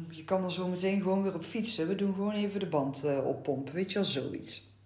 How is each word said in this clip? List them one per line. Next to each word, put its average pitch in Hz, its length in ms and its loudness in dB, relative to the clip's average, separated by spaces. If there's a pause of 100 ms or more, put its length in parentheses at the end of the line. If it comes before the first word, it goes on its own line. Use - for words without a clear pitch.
je 156 140 -14
kan 190 200 2
er 180 80 0
zo 180 160 -2
meteen 185 340 2
gewoon 190 220 4
weer 190 100 2
op 165 100 -4
fietsen. - 440 -2
We 196 80 2
doen 196 180 2
gewoon 202 200 0
even 202 260 0
de 180 100 -2
band, 139 340 0
eh, 139 220 2
oppompen." 135 480 -2
Weet 190 180 -2
je - 20 -4
wel, 202 120 2
zoiets. - 640 -4 (160)